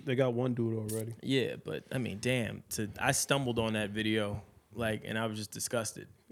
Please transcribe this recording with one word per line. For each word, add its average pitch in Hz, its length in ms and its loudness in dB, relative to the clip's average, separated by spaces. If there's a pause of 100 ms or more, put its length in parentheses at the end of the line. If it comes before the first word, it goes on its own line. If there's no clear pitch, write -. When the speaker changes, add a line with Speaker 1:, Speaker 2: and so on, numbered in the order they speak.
Speaker 1:
they 131 80 0
got 127 180 4
one 123 220 0
dude 113 200 0 (160)
already. 110 320 -4
Speaker 2:
Yeah, 123 400 2
but, - 300 -6
I 135 60 -2
mean, 101 240 -2
damn, 120 480 0
to, 107 180 -2 (100)
I 135 140 4
stumbled 135 460 2
on 113 160 2
that 107 160 0
video, 107 500 2 (320)
like, 110 320 -2
and 110 140 -2
I 113 80 0
was 107 100 -4
just 107 140 -8
disgusted. - 580 -4 (240)